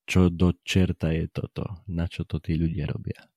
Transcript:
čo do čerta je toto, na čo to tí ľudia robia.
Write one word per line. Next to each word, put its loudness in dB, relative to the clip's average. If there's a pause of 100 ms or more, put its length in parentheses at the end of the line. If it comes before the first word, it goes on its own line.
čo 6
do 2
čerta 0
je -2
toto, -8
na -2
čo -6
to -6
tí -4
ľudia 0
robia. -8 (100)